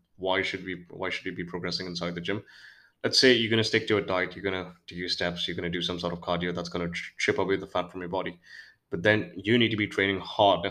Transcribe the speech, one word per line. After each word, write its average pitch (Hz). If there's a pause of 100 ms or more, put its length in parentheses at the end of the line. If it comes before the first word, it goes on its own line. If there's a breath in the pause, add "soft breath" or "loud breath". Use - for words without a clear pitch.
(180)
Why 92
should 95
we, 87
why 92
should -
you 87
be 87
progressing 87
inside 87
the 87
gym? 98 (600 loud breath)
Let's -
say 127
you're 113
gonna 113
stick 110
to 107
a 101
diet, 90
you're 90
gonna 92 (140)
do 87
your 90
steps, 87
you're 87
gonna 90
do 87
some 87
sort 87
of 87
cardio 87
that's 87
gonna 87
ch-, -
chip -
away 95
the 95
fat 87
from 92
your 87
body. 92 (520 loud breath)
But -
then 107
you 104
need 113
to 110
be 104
training 98
hard, 98